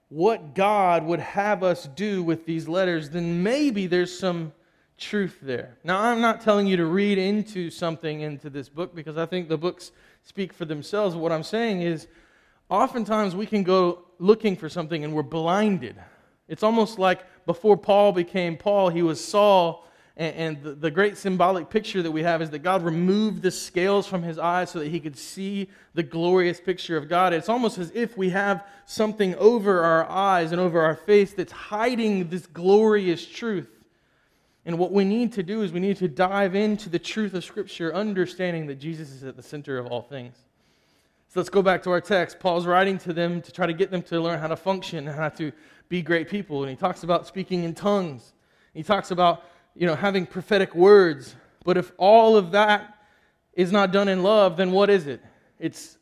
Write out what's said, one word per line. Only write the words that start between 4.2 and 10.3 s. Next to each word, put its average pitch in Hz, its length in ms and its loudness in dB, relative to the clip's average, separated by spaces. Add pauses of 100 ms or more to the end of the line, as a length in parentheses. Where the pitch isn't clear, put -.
truth 202 460 -4
there. 127 400 -8
Now, 185 180 0
I'm 233 200 0
not 226 200 0
telling 202 240 2
you 190 120 2
to 170 80 0
read 196 340 2
into 190 500 -4
something 156 520 -6
into 151 280 -10
this 135 180 -10
book 175 280 -10
because 156 200 -14
I 160 120 -4
think 180 200 -6
the 160 100 -2
books 175 340 -8 (320)
speak 190 280 -10